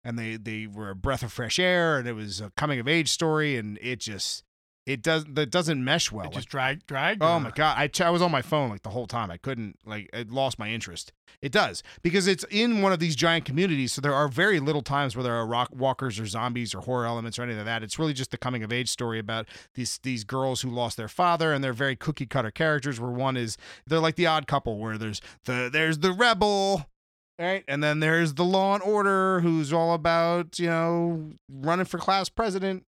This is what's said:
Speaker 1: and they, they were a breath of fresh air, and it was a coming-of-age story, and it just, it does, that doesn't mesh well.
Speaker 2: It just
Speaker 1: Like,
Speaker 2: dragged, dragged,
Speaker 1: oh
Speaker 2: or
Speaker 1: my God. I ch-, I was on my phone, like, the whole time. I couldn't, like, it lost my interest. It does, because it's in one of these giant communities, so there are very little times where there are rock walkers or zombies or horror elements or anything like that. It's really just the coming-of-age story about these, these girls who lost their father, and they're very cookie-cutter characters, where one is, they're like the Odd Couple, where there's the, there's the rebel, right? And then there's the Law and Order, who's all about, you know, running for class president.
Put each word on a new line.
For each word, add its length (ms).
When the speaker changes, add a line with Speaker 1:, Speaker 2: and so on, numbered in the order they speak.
Speaker 1:
and 140
they, 180
they 300
were 240
a 60
breath 260
of 100
fresh 260
air, 400
and 80
it 80
was 260
a 160
coming-of-age 540
story, 460
and 260
it 180
just, 440
it 160
does, 260
that 220
doesn't 340
mesh 260
well. 160
Speaker 2:
It 60
just 140
Speaker 1:
Like, 40
Speaker 2:
dragged, 360
dragged, 360
Speaker 1:
oh 120
Speaker 2:
or 60
Speaker 1:
my 100
God. 260
I 120
ch-, 120
I 80
was 140
on 80
my 100
phone, 300
like, 120
the 60
whole 180
time. 240
I 60
couldn't, 480
like, 300
it 160
lost 280
my 120
interest. 420
It 100
does, 300
because 240
it's 240
in 300
one 140
of 40
these 160
giant 300
communities, 480
so 80
there 140
are 140
very 320
little 200
times 340
where 80
there 120
are 120
rock 260
walkers 460
or 60
zombies 500
or 60
horror 260
elements 320
or 40
anything 160
like 80
that. 160
It's 160
really 160
just 160
the 80
coming-of-age 500
story 300
about 280
these, 280
these 220
girls 380
who 80
lost 260
their 100
father, 460
and 100
they're 120
very 200
cookie-cutter 580
characters, 460
where 120
one 260
is, 220
they're 140
like 160
the 100
Odd 200
Couple, 320
where 180
there's 240
the, 260
there's 280
the 140
rebel, 720
right? 300
And 160
then 160
there's 340
the 100
Law 300
and 80
Order, 580
who's 320
all 220
about, 640
you 80
know, 640
running 360
for 140
class 320
president. 600